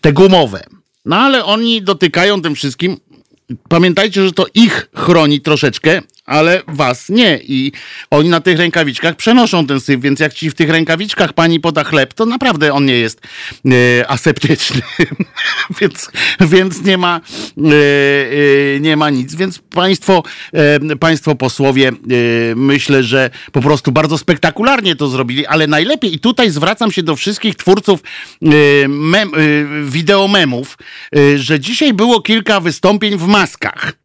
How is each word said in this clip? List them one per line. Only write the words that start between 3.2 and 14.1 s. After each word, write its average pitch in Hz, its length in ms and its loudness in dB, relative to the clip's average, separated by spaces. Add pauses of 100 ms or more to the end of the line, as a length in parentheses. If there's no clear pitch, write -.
Pamiętajcie, 185 560 2
że 190 60 0
to 185 220 -2
ich 220 420 2
chroni 151 460 2
troszeczkę, 151 600 -2 (240)
ale 160 420 0
was 139 420 -4
nie. 196 340 2
I 131 280 -4 (380)
oni 151 200 2
na 165 120 2
tych 180 160 0
rękawiczkach 165 580 -2
przenoszą 220 520 2
ten 139 120 -2
syf, 131 220 -2
więc 139 180 -2
jak 151 140 -2
ci 160 160 -6
w 147 60 -10
tych 156 140 0
rękawiczkach 165 640 -2
pani 165 260 2
poda 160 240 -2
chleb, 139 300 0
to 220 120 -2
naprawdę 226 480 0
on 139 120 2
nie 127 120 2
jest, 113 240 -4 (440)
e, 123 460 4